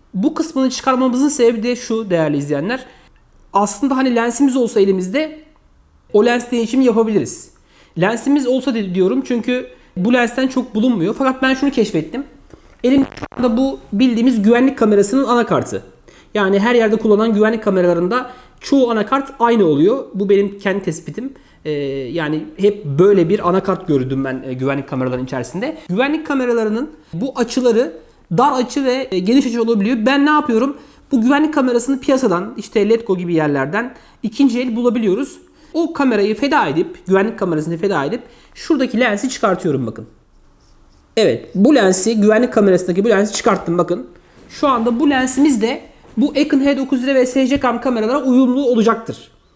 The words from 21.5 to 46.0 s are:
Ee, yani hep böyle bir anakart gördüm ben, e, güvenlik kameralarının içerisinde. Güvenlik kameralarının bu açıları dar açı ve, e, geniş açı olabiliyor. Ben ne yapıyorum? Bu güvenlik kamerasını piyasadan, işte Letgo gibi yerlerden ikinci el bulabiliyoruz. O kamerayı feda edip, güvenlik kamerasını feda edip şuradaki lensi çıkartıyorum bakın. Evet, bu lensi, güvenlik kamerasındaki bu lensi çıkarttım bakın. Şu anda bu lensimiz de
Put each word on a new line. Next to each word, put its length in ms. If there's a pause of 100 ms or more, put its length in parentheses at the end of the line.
Ee, 60
yani 760 (120)
hep 280
böyle 440
bir 200
anakart 380
gördüm 360
ben, 240
e, 60
güvenlik 360
kameralarının 360
içerisinde. 520 (120)
Güvenlik 380
kameralarının 640 (220)
bu 220
açıları 640 (400)
dar 140
açı 340
ve, 260
e, 80
geniş 260
açı 160
olabiliyor. 440
Ben 200
ne 40
yapıyorum? 480 (340)
Bu 100
güvenlik 320
kamerasını 460
piyasadan, 580
işte 320
Letgo 280
gibi 160
yerlerden 640 (280)
ikinci 380
el 140
bulabiliyoruz. 640 (360)
O 200
kamerayı 420
feda 320
edip, 400
güvenlik 320
kamerasını 380
feda 280
edip 160 (320)
şuradaki 460
lensi 300
çıkartıyorum 580
bakın. 200 (1120)
Evet, 380
bu 200
lensi, 460
güvenlik 320
kamerasındaki 500
bu 60
lensi 240
çıkarttım 440
bakın. 300 (420)
Şu 180
anda 320
bu 100
lensimiz 520
de 200 (360)